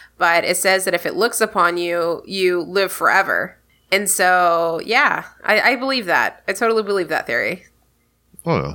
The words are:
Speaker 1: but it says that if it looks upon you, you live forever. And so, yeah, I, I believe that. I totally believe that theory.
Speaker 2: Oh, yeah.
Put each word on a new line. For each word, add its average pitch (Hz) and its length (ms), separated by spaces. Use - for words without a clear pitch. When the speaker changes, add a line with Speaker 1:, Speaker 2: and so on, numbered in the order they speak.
Speaker 1:
but 170 260
it 180 140
says 190 280
that 180 100
if 170 100
it - 100
looks 233 240
upon 180 380
you, 170 480
you 180 360
live 180 300
forever. 165 680
And 196 180
so, 170 760
yeah, 240 420
I, 208 180
I 247 140
believe 254 320
that. 127 400
I 196 60
totally 226 280
believe 196 280
that 156 180
theory. 120 380
Speaker 2:
Oh, 160 160
yeah. 69 160